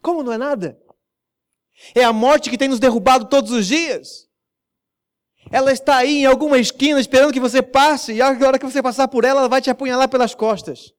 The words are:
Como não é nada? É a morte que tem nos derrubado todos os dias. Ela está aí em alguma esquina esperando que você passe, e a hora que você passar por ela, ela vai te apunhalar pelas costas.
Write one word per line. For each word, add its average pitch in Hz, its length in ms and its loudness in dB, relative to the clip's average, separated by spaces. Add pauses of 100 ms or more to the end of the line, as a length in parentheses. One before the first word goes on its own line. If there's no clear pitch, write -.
Como 330 200 -4
não 247 100 -6
é 226 60 -6
nada? 226 420 -8 (1120)
É 247 100 4
a 233 100 2
morte 262 360 2
que 233 80 -6
tem 269 120 0
nos 254 100 -2
derrubado 247 460 2
todos 247 260 0
os 226 140 -2
dias. 247 640 -6 (1200)
Ela 269 200 0
está 269 260 0
aí 285 240 0
em 277 40 2
alguma 269 340 2
esquina 277 400 0
esperando 269 340 2
que 262 60 -2
você 247 220 0
passe, 269 520 0
e 220 80 -2
a 269 80 2
hora 262 300 0
que 285 60 -10
você 269 160 -4
passar 254 260 -2
por 240 180 -2
ela, 269 160 2
ela 254 80 0
vai 262 120 0
te 269 80 -4
apunhalar 254 380 -2
pelas 247 280 -2
costas. 202 640 -6